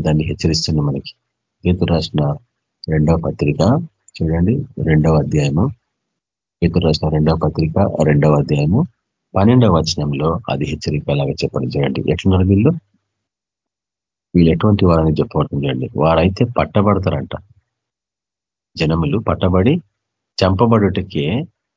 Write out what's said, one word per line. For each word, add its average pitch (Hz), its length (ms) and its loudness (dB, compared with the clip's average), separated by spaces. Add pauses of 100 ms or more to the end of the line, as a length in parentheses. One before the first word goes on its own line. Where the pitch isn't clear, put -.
దాన్ని 78 220 0
హెచ్చరిస్తుంది 78 580 -2
మనకి. - 320 -4 (500)
పేతురు 87 300 0
రాసిన 76 280 -2 (680)
రెండవ 78 300 2
పత్రిక 73 440 -2 (540)
చూడండి, 85 400 0 (340)
రెండవ 78 340 2
అధ్యాయము. 73 420 0 (960)
పేతురు 85 240 0
రాసిన 78 240 0
రెండవ 78 280 0
పత్రిక 80 400 -2 (240)
రెండవ - 340 2
అధ్యాయము 76 460 0 (520)
పన్నెండవ 110 420 4
వచనంలో 76 540 -2 (200)
అది 139 160 -4
హెచ్చరికలాగా 73 760 -4
చెప్పండి. - 320 -4
చూడండి 69 280 -2 (100)
ఎట్లున్నారు 92 360 0
వీళ్ళు, 101 240 4 (1600)
వీళ్ళు 85 180 6
ఎటువంటి 101 340 2
వారని 80 340 4
చెప్పబడుతుంది 71 460 -2
చూడండి. 64 300 -4
వారైతే 82 480 0 (140)
పట్టబడతారంట. 92 760 0 (1400)
జనములు 80 440 -2
పట్టబడి 92 540 2 (640)
చంపబడుటకే, 95 880 2 (520)